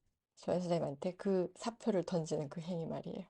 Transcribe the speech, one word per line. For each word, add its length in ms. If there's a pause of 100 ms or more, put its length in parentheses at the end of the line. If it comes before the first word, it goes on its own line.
(360)
소연 260
선생님한테 540
그 400
사표를 500
던지는 440
그 120
행위 240
말이에요. 440